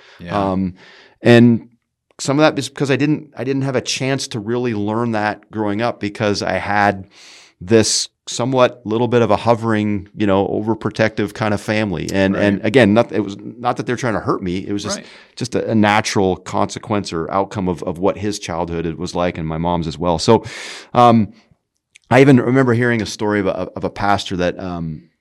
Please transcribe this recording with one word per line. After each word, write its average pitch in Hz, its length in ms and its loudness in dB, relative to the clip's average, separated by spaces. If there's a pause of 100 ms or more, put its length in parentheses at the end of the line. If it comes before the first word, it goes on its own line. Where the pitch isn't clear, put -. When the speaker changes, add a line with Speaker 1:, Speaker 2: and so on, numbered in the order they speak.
(200)
Speaker 1:
Yeah. 95 320 -2
Speaker 2:
Um, 92 240 -2 (460)
and 120 480 6 (500)
some 143 200 -2
of 156 40 4
that 151 140 2
is 127 120 -6
because 139 200 -4
I 139 60 2
didn't, 147 400 -2
I - 80 -10
didn't 135 200 -2
have 135 120 -2
a 123 60 2
chance - 480 -4
to 120 100 -8
really 120 340 -2
learn 107 380 -2
that 107 400 -2
growing 104 300 -2
up 117 180 -2
because 104 420 -2
I 90 120 -2
had 101 560 0 (500)
this 110 480 2 (180)
somewhat 123 600 0
little 113 240 0
bit 120 120 4
of 107 100 2
a 101 40 6
hovering, 107 800 0
you 107 100 -2
know, 98 220 2
overprotective 107 840 -2
kind 107 200 -2
of 98 60 -2
family. 101 540 -2
And, 95 220 2
Speaker 1:
Right. 98 80 0
Speaker 2:
and 101 220 0
again, 110 280 6
not, 117 180 4
it 107 80 -2
was 98 180 -4
not 120 400 -6
that 135 80 -8
they're 123 120 -4
trying 120 160 -4
to 90 80 -4
hurt 127 200 -4
me. 92 240 -4
It - 60 -10
was 101 120 -4
just, 101 140 -6
Speaker 1:
Right. - 80 -16 (300)
Speaker 2:
just - 200 -6
a, 98 160 -2
a 117 40 2
natural 104 640 2
consequence 101 720 -4
or 80 180 -4
outcome 95 380 -2
of, 87 160 -4
of 82 160 -6
what 95 180 0
his 101 220 -6
childhood 82 460 -4
it 80 120 -6
was 82 160 -8
like 87 240 -2
and 82 80 -6
my 80 120 -6
mom's 85 300 -2
as 71 100 -6
well. 82 220 0
So, - 260 4 (480)
um, 117 400 6 (760)
I 127 120 6
even 139 180 8
remember 123 340 2
hearing 117 280 0
a 98 40 -4
story 104 360 -2
of 92 60 -2
a, 90 280 -4
of 87 80 -6
a 92 60 -4
pastor 101 480 -2
that, 87 200 -2
um, 87 520 -10 (120)